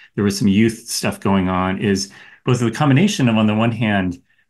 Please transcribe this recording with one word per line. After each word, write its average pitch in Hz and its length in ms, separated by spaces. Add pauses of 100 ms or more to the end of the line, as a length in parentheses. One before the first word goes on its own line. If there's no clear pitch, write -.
(160)
there 104 80
was 101 140
some 104 100
youth 110 400
stuff - 320
going 95 300
on, 92 300
is 98 320 (340)
both 123 160
the 117 100
combination 147 560
of, 113 80
on 110 120
the 107 80
one 113 180
hand, 101 480 (280)